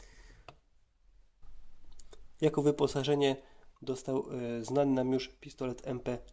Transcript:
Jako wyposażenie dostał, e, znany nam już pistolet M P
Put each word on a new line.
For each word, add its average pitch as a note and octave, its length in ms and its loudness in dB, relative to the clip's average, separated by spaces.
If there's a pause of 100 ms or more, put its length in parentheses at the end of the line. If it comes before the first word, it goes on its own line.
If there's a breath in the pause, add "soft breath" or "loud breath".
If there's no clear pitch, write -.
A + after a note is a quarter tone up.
(2500 soft breath)
Jako D3+ 200 4
wyposażenie C#3+ 760 4 (460 loud breath)
dostał, C3 500 -2
e, A#2 340 -4
znany C#3 260 4
nam B2+ 220 4
już B2+ 140 0
pistolet - 600 -8
M B2+ 120 -4
P B2 180 -2 (160)